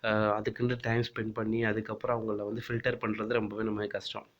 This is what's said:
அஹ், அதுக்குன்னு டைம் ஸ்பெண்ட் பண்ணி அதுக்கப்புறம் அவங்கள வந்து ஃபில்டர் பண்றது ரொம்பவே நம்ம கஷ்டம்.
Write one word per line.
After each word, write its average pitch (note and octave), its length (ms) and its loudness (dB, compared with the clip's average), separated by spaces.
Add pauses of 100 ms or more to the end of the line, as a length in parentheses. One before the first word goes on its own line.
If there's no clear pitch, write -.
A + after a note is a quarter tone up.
அஹ், G#2+ 280 4
அதுக்குன்னு A2+ 500 0
டைம் A#2 220 2
ஸ்பெண்ட் A2 300 -4
பண்ணி A2 300 0
அதுக்கப்புறம் A2 520 0
அவங்கள G#2+ 300 -2
வந்து A2+ 160 -4
ஃபில்டர் A#2+ 380 0
பண்றது G#2+ 340 0
ரொம்பவே G#2+ 300 0
நம்ம G#2 240 0
கஷ்டம். G2+ 400 -6 (120)